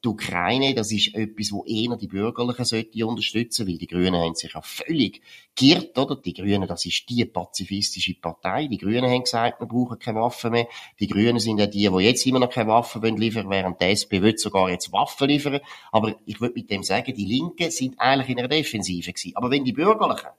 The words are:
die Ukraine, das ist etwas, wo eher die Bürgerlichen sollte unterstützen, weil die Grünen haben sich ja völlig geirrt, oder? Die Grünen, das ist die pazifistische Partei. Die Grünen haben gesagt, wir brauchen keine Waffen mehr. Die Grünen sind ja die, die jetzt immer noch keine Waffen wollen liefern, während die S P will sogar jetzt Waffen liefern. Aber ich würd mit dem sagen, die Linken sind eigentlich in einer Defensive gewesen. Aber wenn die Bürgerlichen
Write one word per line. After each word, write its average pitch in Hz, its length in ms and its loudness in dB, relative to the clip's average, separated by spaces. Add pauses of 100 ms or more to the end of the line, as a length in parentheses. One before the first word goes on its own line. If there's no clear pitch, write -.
die 123 40 2
Ukraine, 107 640 0
das 107 180 -2
ist 104 220 0
etwas, 107 380 -4
wo 101 120 -6
eher 113 320 -2
die 107 100 -10
Bürgerlichen 120 600 -2
sollte 113 400 -2
unterstützen, 113 600 -2
weil 85 120 -2
die - 80 -10
Grünen 90 340 2
haben 82 140 -2
sich - 180 -10
ja 78 80 -12
völlig - 600 -2 (340)
geirrt, 151 400 4
oder? 139 200 0
Die - 180 -8
Grünen, 98 340 0
das 87 160 -6
ist - 240 -6
die 120 160 2
pazifistische 95 880 -4
Partei. 92 540 -4
Die 120 100 -4
Grünen 117 340 2
haben 123 140 2
gesagt, 120 360 0
wir 120 60 -8
brauchen 120 320 -2
keine 110 220 -2
Waffen 120 300 0
mehr. 117 180 2 (320)
Die 104 60 0
Grünen 107 340 4
sind 107 180 0
ja 104 80 4
die, 104 220 2
die 92 160 4
jetzt 123 220 4
immer 127 140 4
noch 123 100 2
keine 113 180 0
Waffen 113 340 2
wollen 110 140 2
liefern, 107 320 0
während 95 320 -2
die 90 60 2
S 101 200 2
P 95 140 0
will 107 160 4
sogar 95 320 2
jetzt 90 240 -6
Waffen 135 360 0
liefern. 143 320 2 (300)
Aber 110 240 2 (120)
ich - 160 -8
würd 120 140 -2
mit - 140 -8
dem 98 120 -2
sagen, 117 320 -2
die 101 100 -4
Linken 160 460 -2
sind 131 280 -6
eigentlich 131 300 2
in 123 100 -2
einer 123 100 -2
Defensive 95 640 -2
gewesen. 87 240 -10
Aber 123 160 -2
wenn 139 140 2
die 127 80 0
Bürgerlichen 180 560 2 (100)